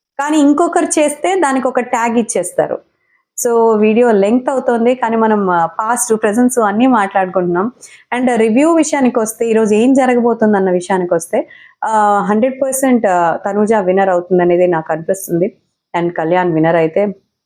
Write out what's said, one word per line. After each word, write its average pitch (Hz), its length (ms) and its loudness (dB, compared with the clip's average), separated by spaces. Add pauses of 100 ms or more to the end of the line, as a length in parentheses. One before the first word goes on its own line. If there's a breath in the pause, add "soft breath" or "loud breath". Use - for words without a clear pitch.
(180)
కానీ 302 200 0
ఇంకొకరు 302 460 2
చేస్తే 330 560 -2
దానికి 269 280 0
ఒక 254 120 -2
ట్యాగ్ 233 380 -2
ఇచ్చేస్తారు. 180 600 -2 (680)
So 226 320 2
వీడియో 220 340 4
లెంగ్త్ 226 380 0
అవుతోంది, 247 440 0
కానీ 226 220 -4
మనం, 208 340 0
ఆ, 170 160 0
పాస్ట్, 220 560 -4
ప్రెజెంట్స్ 240 360 0
అన్నీ 220 280 0
మాట్లాడుకుంటున్నాం. 190 840 0 (440 loud breath)
And 254 180 0
రివ్యూ 226 380 2
విషయానికి 285 460 0
వస్తే, 226 320 -4
ఈరోజు 220 240 2
ఏం 247 200 4
జరగబోతుంది 233 640 2
అన్న 190 140 0
విషయానికి 180 440 -2
వస్తే, 220 340 -4 (360 loud breath)
ఆ, 208 340 0 (120)
హండ్రెడ్ 254 320 -2
పర్సెంట్, 262 440 0
ఆ, 175 300 0
తనూజ 208 360 -2
విన్నర్ 190 360 2
అవుతుంది 180 340 0
అనేది 175 240 2
నాకు 165 260 -2
అనిపిస్తుంది. 185 640 -4 (420)
And 170 140 -2
కళ్యాణ్ 170 400 -2
విన్నర్ 160 240 2
అయితే 190 380 0 (320)